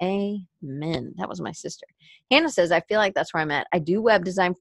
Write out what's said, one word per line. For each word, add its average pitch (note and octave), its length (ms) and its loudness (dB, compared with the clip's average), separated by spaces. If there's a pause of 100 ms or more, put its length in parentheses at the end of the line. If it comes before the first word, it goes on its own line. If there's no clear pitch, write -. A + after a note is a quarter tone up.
Amen. F3 1160 -4
That F3+ 120 -6
was F3+ 120 -10
my B2 100 -8
sister. - 340 -12 (440)
Hannah D4+ 200 4
says, F3 220 2
"I E3+ 100 4
feel G#3+ 180 0
like G3 140 2
that's F3+ 200 -2
where E3 80 0
I'm D#3 100 0
at. C#3+ 220 -2
I F3+ 60 2
do F3 220 0
web G#3+ 240 4
design F#3 360 2